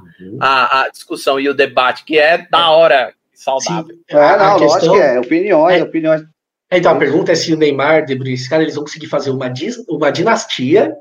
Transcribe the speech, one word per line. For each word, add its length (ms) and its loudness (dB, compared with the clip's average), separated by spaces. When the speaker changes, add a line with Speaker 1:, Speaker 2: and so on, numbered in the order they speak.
Speaker 1:
Uhum. 200 -16
Speaker 2:
a, 420 0
a 60 -4
discussão 500 -6
e 100 -2
o 60 -2
debate, 500 0
que 140 -2
é 200 4
da 120 2
Speaker 1:
É. 60 2
Speaker 2:
hora, 460 4
saudável. 600 -6
Speaker 1:
Sim. 60 -20
Speaker 3:
É, 80 -4
Speaker 1:
A, 160 4
a 20 2
Speaker 3:
não, 100 2
lógico 140 2
Speaker 1:
questão 220 2
Speaker 3:
que 60 4
é. 200 2
Opiniões, 600 2
Speaker 1:
é 40 -2
Speaker 3:
opiniões. 380 -2
Speaker 1:
Então, 200 4
a 20 0
pergunta 380 0
é 20 2
se 180 -2
o 40 2
Neymar, 480 0
De 100 -6
Bruyne, 200 -6
esses 120 -10
caras, 160 -2
eles 140 -4
vão 80 -8
conseguir 240 -16
fazer 220 -4
uma 180 -6
dis-, 400 -10
uma 240 -2
dinastia 880 0